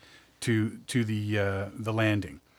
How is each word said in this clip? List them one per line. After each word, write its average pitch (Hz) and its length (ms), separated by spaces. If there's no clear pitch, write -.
to, 110 460
to 120 180
the, 104 340
uh, 98 260
the 110 180
landing. 104 480